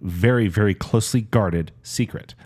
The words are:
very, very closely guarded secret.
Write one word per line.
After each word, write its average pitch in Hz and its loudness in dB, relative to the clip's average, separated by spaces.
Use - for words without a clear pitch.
very, 107 2
very 101 2
closely - -2
guarded 87 0
secret. - -8